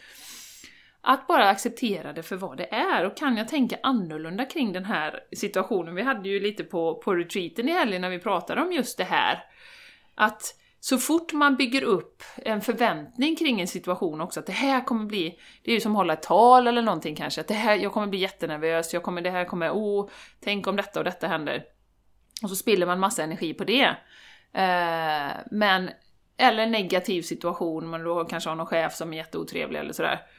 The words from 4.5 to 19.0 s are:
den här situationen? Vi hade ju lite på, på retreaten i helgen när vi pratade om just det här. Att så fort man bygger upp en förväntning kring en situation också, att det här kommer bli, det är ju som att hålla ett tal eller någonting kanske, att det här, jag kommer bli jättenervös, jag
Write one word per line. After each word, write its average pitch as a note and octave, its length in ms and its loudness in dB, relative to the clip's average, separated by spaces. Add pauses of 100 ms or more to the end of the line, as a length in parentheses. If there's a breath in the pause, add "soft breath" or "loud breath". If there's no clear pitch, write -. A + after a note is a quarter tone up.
den F#3 120 -6
här D#3+ 340 -4 (160)
situationen? F#3 600 -2
Vi F#3 60 -4
hade A3 280 -2
ju G3 100 0
lite G3+ 240 -2
på, E3 320 -2
på F3+ 200 0
retreaten F3 540 -2
i - 20 2
helgen A#3 300 0
när F3+ 80 -2
vi F3+ 100 -6
pratade F3+ 420 -2
om F4+ 100 0
just D4+ 260 -2
det F#3 60 -2
här. D3 400 2 (720 loud breath)
Att - 380 0 (260 soft breath)
så - 180 0
fort D#4+ 360 0
man C#4+ 220 4
bygger C4 280 2
upp - 400 0 (120)
en G#3+ 260 -4
förväntning A3+ 760 0
kring C4 260 0
en F3 60 -2
situation F3 540 -4
också, E3+ 180 -8
att D3+ 60 -12
det F#3+ 60 -8
här B3+ 340 0
kommer A3 200 -2
bli, F#3+ 340 -4 (240 loud breath)
det A3+ 80 -2
är A#3 40 4
ju G#3+ 60 2
som G#3+ 100 0
att G#3+ 60 2
hålla E3+ 160 2
ett D#3 100 -4
tal A#3+ 440 8
eller A#3 140 2
någonting E3 340 -2
kanske, D3+ 260 -6
att - 60 -8
det G#3 60 -2
här, G#3+ 220 2
jag G3 180 0
kommer G#3 140 0
bli G3 120 -2
jättenervös, E3 720 -2
jag F3 100 -2